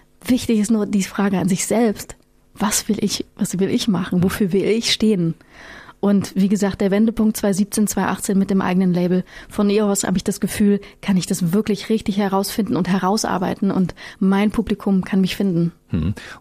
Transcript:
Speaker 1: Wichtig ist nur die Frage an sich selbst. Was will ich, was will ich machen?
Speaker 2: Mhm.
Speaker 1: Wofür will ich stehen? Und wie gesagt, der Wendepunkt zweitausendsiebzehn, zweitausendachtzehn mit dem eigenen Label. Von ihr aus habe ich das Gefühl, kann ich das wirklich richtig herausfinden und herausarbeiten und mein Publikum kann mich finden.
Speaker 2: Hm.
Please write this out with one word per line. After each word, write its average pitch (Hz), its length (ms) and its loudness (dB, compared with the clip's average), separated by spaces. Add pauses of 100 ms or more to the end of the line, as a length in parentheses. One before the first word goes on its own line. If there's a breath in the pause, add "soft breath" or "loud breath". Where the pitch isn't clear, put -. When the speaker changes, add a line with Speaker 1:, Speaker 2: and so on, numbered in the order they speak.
(240 loud breath)
Speaker 1:
Wichtig 240 340 2
ist 208 140 0
nur 208 140 2
die 202 180 0
Frage 196 340 0
an 190 100 0
sich 180 180 0
selbst. 214 500 0 (380)
Was - 340 -2
will 202 120 0
ich, - 240 -4 (120)
was 190 240 -4
will 196 100 2
ich - 160 -2
machen? 180 320 0
Speaker 2:
Mhm. 170 60 4
Speaker 1:
Wofür 190 280 0
will 185 120 2
ich 220 280 0
stehen? 180 420 0 (640 loud breath)
Und 202 380 0
wie 190 120 2
gesagt, 196 340 0
der 196 80 2
Wendepunkt 214 480 2
zweitausendsiebzehn, 202 480 0
zweitausendachtzehn 190 520 -2
mit 196 120 2
dem 190 100 4
eigenen 185 320 2
Label. 180 320 2 (240 loud breath)
Von 208 220 0
ihr 214 160 2
aus 202 180 0
habe 180 140 0
ich - 60 -4
das - 160 -4
Gefühl, 202 400 2 (200 loud breath)
kann 196 160 0
ich 170 100 0
das 175 280 -2
wirklich 214 340 -2
richtig 214 300 0
herausfinden 196 580 0
und 175 120 0
herausarbeiten 190 840 0
und 185 240 0 (260 loud breath)
mein 196 300 2
Publikum 202 540 0
kann 190 180 0
mich 185 140 -2
finden. 170 360 0 (160)
Speaker 2:
Hm. 87 260 -2 (260 loud breath)